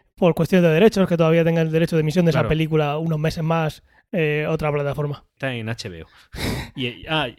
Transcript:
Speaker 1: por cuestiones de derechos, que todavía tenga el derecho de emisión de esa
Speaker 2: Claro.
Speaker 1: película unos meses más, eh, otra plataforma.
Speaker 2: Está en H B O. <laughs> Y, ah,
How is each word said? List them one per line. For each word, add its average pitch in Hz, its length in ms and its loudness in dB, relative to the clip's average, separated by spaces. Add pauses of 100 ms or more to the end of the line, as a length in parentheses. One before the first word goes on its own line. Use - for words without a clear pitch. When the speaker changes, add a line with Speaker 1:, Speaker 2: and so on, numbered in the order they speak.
(160)
Speaker 1:
por 170 200 2
cuestiones 175 320 2
de 156 60 4
derechos, 190 340 4
que 175 80 0
todavía 165 300 4
tenga 165 160 2
el 160 100 0
derecho 165 240 0
de 160 60 2
emisión 156 240 2
de 165 60 4
esa 160 80 2
Speaker 2:
Claro. 151 100 0
Speaker 1:
película 156 480 0
unos 160 220 -2
meses 160 240 -2
más, 160 400 -2 (300)
eh, 151 340 0
otra 156 240 -2
plataforma. 143 640 -4
Speaker 2:
Está 135 200 -6
en 113 140 -6
H 113 220 -8
B 82 140 -14
O. - 40 -20 (240)
<laughs> - 460 -8
Y, 120 320 -6
ah, 156 180 -2 (120)